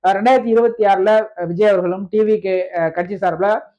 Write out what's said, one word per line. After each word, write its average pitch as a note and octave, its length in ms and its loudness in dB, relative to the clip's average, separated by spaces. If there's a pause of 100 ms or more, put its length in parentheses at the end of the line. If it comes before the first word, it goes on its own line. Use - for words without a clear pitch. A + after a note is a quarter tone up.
ஆஹ், F#3+ 100 2
ரெண்டாயிரத்தி A3+ 320 2
இருபத்தி A#3 380 2
ஆறுல, G#3 520 2
ஆஹ், F3 100 -6
விஜய் F3 240 0
அவர்களும் F#3 400 -2
டி G#3+ 100 -2
வி G#3+ 200 2
கே, F#3 360 -4
ஆஹ், E3 160 -2
கட்சி F3+ 260 -6
சார்பில் F#3+ 420 -2 (200)